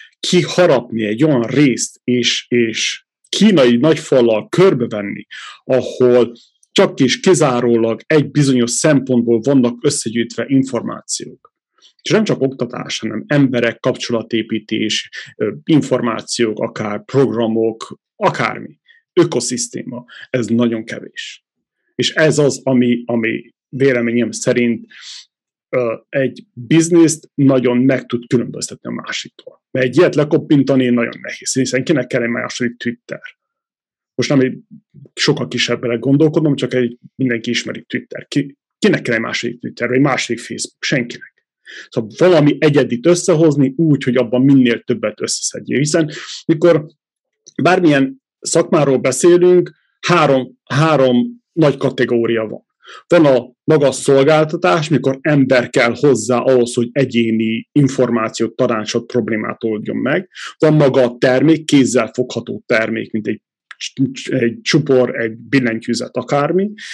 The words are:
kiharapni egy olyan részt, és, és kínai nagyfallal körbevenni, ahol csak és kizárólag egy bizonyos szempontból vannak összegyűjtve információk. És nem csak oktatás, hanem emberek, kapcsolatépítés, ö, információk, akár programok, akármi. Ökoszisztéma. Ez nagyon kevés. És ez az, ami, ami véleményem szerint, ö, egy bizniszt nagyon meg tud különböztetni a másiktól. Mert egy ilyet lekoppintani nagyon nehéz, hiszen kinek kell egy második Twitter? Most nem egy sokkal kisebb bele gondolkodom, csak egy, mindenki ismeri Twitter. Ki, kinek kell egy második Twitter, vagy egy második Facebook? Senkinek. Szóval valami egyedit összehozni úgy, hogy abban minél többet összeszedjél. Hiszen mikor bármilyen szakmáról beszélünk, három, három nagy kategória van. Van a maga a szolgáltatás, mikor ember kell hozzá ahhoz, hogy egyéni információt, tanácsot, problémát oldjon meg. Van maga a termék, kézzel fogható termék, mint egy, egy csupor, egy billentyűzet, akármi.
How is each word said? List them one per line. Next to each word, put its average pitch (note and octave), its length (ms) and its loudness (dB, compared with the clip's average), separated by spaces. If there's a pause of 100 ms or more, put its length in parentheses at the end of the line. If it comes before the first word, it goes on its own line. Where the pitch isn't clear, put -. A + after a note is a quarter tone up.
(200)
kiharapni D3 840 0
egy A2 180 -2
olyan C#3 200 2
részt, B2 600 0
és, B2 460 -2
és A2+ 560 -2 (240)
kínai D3+ 480 4
nagyfallal A#2+ 720 2
körbevenni, A#2 760 0 (380)
ahol B2 720 2 (360)
csak - 280 2
és C3 200 2
kizárólag A#2+ 880 2
egy C#3 240 0
bizonyos B2+ 400 2
szempontból B2 680 2
vannak A#2+ 440 0
összegyűjtve A#2 640 -4
információk. A#2 1080 -4 (480)
És - 80 -12
nem G#3 140 2
csak C3 180 -2
oktatás, C3+ 580 -6
hanem G#2+ 280 -8
emberek, B2 520 2
kapcsolatépítés, A2 1300 -4 (260)
ö, - 160 -4 (120)
információk, A#2 960 -2
akár G#2+ 460 -8
programok, A2+ 960 -2 (160)
akármi. A#2+ 640 -4 (320)
Ökoszisztéma. - 920 -4 (240)
Ez B2 180 -2
nagyon A#2 380 0
kevés. - 600 -16 (500)
És - 180 -2
ez D#3 240 2
az, C#3+ 260 0
ami, B2 420 2
ami A#2 480 -4 (160)
véleményem A#2+ 640 0
szerint, A#2+ 540 -2 (840)
ö, A#2+ 260 -2 (140)
egy C3 440 -4
bizniszt D#3+ 800 2
nagyon C3 440 2
meg B2+ 280 2
tud A#2+ 220 -6
különböztetni - 640 -4
a - 40 -10
másiktól. - 800 -14
Mert C3 140 0
egy B2 120 0
ilyet E3+ 180 4
lekoppintani C#3+ 720 2
nagyon A#2+ 320 -2
nehéz, - 320 -10
hiszen B2+ 300 -2
kinek B2+ 240 -2
kell B2+ 140 -4
egy A#2 80 -4
második A#2+ 480 -6
Twitter? - 440 -10 (920)
Most - 140 -2
nem C#3+ 100 4
egy B2+ 180 0 (560)
sokkal D3 340 -2
kisebb A#2+ 340 -4
bele A#2 140 -4
gondolkodom, C#3+ 600 2
csak - 180 -4
egy, A#2+ 240 -2 (180)
mindenki A#2+ 340 -4
ismeri - 340 -8
Twitter. - 440 -12
Ki, - 300 -4 (220)
kinek G3+ 220 2
kell A#2+ 140 -4
egy A2+ 60 -2
második A#2+ 380 -8
Twitter, A#2+ 280 -8
vagy B2 100 -2
egy C3+ 60 4
második B2 360 -2
Facebook? - 440 -12
Senkinek. - 480 -6 (580)
Szóval A2+ 280 -6
valami D3+ 420 4
egyedit C3+ 460 2
összehozni D#3+ 720 2
úgy, D3+ 280 2
hogy B2 140 0
abban B2 240 0
minél B2+ 420 4
többet G#2+ 380 -4
összeszedjél. - 560 -6
Hiszen D3+ 340 0 (340)
mikor D#3+ 400 2 (800)
bármilyen D3+ 580 2 (220)
szakmáról D3 540 2
beszélünk, F3 760 4 (360)
három, C#3 560 2
három C3 800 2 (100)
nagy C#3+ 260 0
kategória A#2 720 -2
van. - 180 -14 (420)
Van E3+ 180 4
a B2+ 260 2 (120)
maga D3+ 240 2
a B2+ 40 2
szolgáltatás, D#3 960 2
mikor C3+ 320 0
ember C3 480 2
kell A#2+ 260 0
hozzá A#2+ 420 2
ahhoz, A#2+ 360 2
hogy A#2+ 180 -2
egyéni A#2 800 -2
információt, A#2 840 0
tanácsot, A#2 520 -2
problémát A2 560 -4
oldjon A2 340 -4
meg. C#3+ 320 -4 (280)
Van D#3 160 4
maga C3+ 300 4
a A#2+ 140 -2
termék, C#3 480 2
kézzel A#2+ 480 2
fogható A2+ 520 -8
termék, A2 460 -4
mint G#2+ 160 -6
egy, A2 140 -6 (800)
egy A#2 380 -2
csupor, C3 580 2
egy A2+ 180 -6
billentyűzet, A#2+ 800 -4
akármi. D3+ 540 -2 (220)